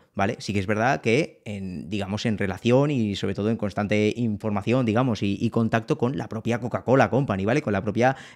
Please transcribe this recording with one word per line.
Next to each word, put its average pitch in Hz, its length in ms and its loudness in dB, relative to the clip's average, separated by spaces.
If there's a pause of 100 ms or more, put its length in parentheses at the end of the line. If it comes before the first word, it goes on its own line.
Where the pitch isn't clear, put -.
(160)
¿vale? 101 240 0
Sí - 140 -6
que 101 60 0
es 92 80 -2
verdad 113 340 0
que 123 440 0
en, 95 440 -10
digamos, 98 360 -4
en 110 120 0
relación 117 540 2
y 107 240 0
sobre 98 180 -4
todo 104 160 0
en 117 80 0
constante 104 580 0
información, 113 720 0
digamos, 113 380 0
y, 101 160 0
y 117 100 0
contacto 113 480 0
con 127 200 -2
la 113 100 -6
propia 110 320 -4
Coca-Cola 117 500 4
Company, 101 360 0
¿vale? 131 160 2
Con 107 120 -2
la 180 80 0
propia, 123 340 2 (200)